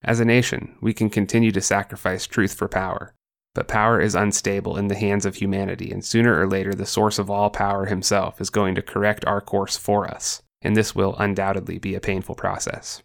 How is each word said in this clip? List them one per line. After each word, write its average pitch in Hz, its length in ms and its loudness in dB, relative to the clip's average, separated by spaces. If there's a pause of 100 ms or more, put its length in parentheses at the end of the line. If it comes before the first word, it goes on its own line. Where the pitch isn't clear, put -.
As 131 160 2
a 117 60 4
nation, 120 560 2
we 113 120 0
can 107 160 0
continue 110 420 2
to 95 100 0
sacrifice 95 680 -2
truth 98 260 2
for - 140 -4
power, 92 460 -4 (400)
but - 140 -2
power 110 320 4
is 98 160 2
unstable 98 640 0
in 101 100 0
the 98 80 0
hands 101 300 0
of 98 100 -2
humanity, 95 560 -4
and 101 120 -8
sooner 113 360 4
or 95 80 2
later, 98 260 0
the 98 120 -4
source 107 340 2
of 98 100 -2
all 101 200 2
power 101 360 -2
himself 95 560 -2
is 95 80 -6
going 95 260 2
to - 60 -2
correct 104 440 0
our 101 160 0
course - 360 -4
for 104 300 2
us, - 340 -8 (200)
and 104 140 2
this 110 200 2
will 98 220 0
undoubtedly 98 640 -2
be 95 160 -4
a 92 40 -4
painful 95 360 -4
process. - 680 -6